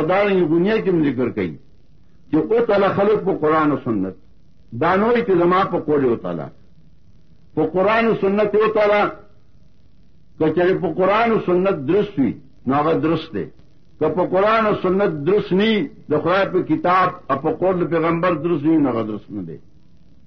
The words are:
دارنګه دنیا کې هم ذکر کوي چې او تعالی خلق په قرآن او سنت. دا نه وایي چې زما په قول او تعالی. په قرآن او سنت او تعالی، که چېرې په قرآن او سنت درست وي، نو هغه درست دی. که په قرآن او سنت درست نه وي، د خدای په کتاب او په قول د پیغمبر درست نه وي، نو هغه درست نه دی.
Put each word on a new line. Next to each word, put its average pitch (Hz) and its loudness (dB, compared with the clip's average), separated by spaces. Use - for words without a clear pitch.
دارنګه 190 2
دنیا 185 2
کې 185 -2
هم 165 2
ذکر 123 0
کوي 85 -4
چې 151 0
او 233 2
تعالی 202 2
خلق 202 2
په 170 -2
قرآن 151 2
او 135 -2
سنت. 95 -4
دا 175 2
نه 202 2
وایي 233 2
چې 190 0
زما 185 4
په 180 -4
قول 143 0
او 117 2
تعالی. 85 -8
په 151 0
قرآن 214 0
او 214 2
سنت 202 0
او 214 2
تعالی، 208 2
که 156 0
چېرې 175 2
په 180 -2
قرآن 208 2
او 208 0
سنت 180 0
درست 196 0
وي، 117 0
نو 131 0
هغه 151 0
درست 156 -2
دی. 92 -6
که 151 0
په 180 -2
قرآن 214 2
او 202 0
سنت 185 0
درست 202 0
نه 196 2
وي، 214 0
د 151 0
خدای 180 0
په 180 -2
کتاب 180 2
او 139 0
په 151 -2
قول 180 0
د 160 -2
پیغمبر 165 0
درست 156 -2
نه 160 4
وي، 160 4
نو 139 2
هغه 113 -2
درست 107 -8
نه 104 -8
دی. 82 -12